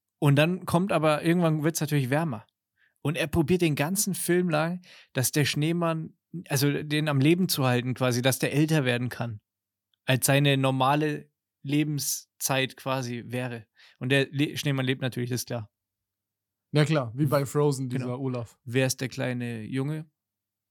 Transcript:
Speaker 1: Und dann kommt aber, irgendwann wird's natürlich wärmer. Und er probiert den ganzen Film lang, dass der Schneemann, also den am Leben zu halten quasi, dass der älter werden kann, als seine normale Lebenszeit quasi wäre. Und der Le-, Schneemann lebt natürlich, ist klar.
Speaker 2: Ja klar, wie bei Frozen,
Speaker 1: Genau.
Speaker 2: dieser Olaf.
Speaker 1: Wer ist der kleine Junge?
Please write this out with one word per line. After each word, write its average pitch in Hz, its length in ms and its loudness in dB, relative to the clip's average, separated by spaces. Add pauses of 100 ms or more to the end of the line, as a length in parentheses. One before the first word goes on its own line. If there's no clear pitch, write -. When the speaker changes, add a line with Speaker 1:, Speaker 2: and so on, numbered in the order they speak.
(200)
Speaker 1:
Und 143 180 6
dann 175 280 2
kommt 185 260 0
aber, 156 320 2
irgendwann 165 400 2
wird's 160 180 -2
natürlich 143 280 0
wärmer. 143 360 -2 (560)
Und 147 160 -4
er 151 100 -2
probiert 175 340 0
den 156 140 2
ganzen 147 400 -2
Film 180 340 0
lang, 165 320 -2 (300)
dass 127 220 0
der 147 120 2
Schneemann, 160 720 -2 (300)
also 143 240 2 (120)
den 151 260 -2
am 139 100 2
Leben 170 300 4
zu 135 160 0
halten 123 280 2
quasi, 123 280 0
dass 127 180 2
der 139 140 -2
älter 151 320 2
werden 120 240 0
kann, 117 320 -8 (640)
als 131 200 2
seine 143 300 4
normale 139 720 0 (340)
Lebenszeit 139 1120 -2
quasi 120 500 -6
wäre. 120 400 -8 (320)
Und 127 100 -4
der 135 220 4
Le-, 143 260 -2
Schneemann 135 280 -2
lebt 135 160 -2
natürlich, 123 300 -4
ist 123 160 -4
klar. 117 220 -8 (1040)
Speaker 2:
Ja 147 140 4
klar, 139 300 -2
wie 147 100 0
bei 139 200 2
Frozen, 139 440 -2
Speaker 1:
Genau. 127 160 -4
Speaker 2:
dieser 123 140 -6
Olaf. 127 440 -6
Speaker 1:
Wer 131 240 2
ist - 140 -6
der 131 80 -4
kleine 120 540 -6
Junge? 147 460 -6 (600)